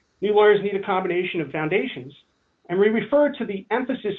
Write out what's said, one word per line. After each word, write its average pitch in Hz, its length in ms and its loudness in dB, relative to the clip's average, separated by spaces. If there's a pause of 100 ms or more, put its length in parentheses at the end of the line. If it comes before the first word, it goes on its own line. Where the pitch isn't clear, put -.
(200)
New 208 140 0
lawyers 208 280 6
need 202 120 -4
a 196 100 -4
combination 180 560 -2
of 139 100 -6
foundations, 156 600 -4 (560)
and 180 100 -2
we 208 100 6
refer 277 440 2
to 233 140 -8
the 202 240 -10
emphasis 254 480 -4